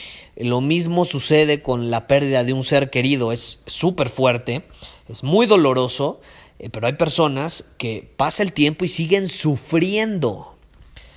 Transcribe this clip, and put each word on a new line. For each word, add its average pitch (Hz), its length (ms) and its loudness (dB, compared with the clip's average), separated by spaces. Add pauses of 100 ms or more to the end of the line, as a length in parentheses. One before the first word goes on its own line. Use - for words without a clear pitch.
(360)
Lo 120 240 0
mismo 170 440 2
sucede 151 580 2
con 120 300 -2
la 117 160 -4
pérdida 139 340 2
de 123 100 -2
un 131 120 -2
ser 139 260 2
querido, 127 400 0
es - 360 -8
súper 160 420 -2
fuerte, 123 560 -2 (440)
es 113 140 -18
muy 190 240 4
doloroso, 139 760 2 (380)
eh, - 120 -14
pero 113 180 -4
hay 139 60 -2
personas 151 840 -2
que 110 380 -8
pasa 160 260 0
el 175 100 -2
tiempo 151 320 2
y 170 40 0
siguen 180 400 0
sufriendo 165 1300 -2 (580)